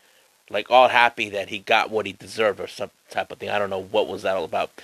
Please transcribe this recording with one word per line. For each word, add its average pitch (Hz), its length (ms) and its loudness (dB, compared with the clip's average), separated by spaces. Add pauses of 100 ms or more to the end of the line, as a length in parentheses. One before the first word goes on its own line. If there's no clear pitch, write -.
(480)
like, 104 220 -6
all 127 180 8
happy 117 400 2
that 98 220 -6
he 107 80 -8
got 107 320 0
what 107 160 -2
he 98 60 -8
deserved 101 480 -2
or 90 60 -10
some - 240 -12 (200)
type 95 200 -6
of 101 80 -16
thing. 101 120 -10
I 104 80 -2
don't 101 120 -2
know 95 120 -6
what 101 260 0
was 95 140 -8
that 95 140 -2
all 85 80 -4
about. 90 260 -4 (140)